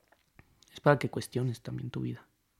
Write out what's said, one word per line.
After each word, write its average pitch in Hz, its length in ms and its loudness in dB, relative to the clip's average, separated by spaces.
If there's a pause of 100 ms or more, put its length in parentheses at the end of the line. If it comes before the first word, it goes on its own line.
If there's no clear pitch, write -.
(720)
es - 100 -20
para 143 180 8
que 123 100 -2
cuestiones 123 540 -4
también 127 260 -6
tu 127 120 -6
vida. 123 260 -6 (320)